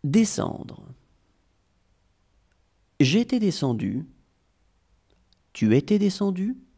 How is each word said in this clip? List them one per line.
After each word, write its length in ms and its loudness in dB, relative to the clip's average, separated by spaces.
Descendre. 840 -2
J'étais 400 2
descendu, 680 -2
tu 240 2
étais 220 2
descendu 580 -2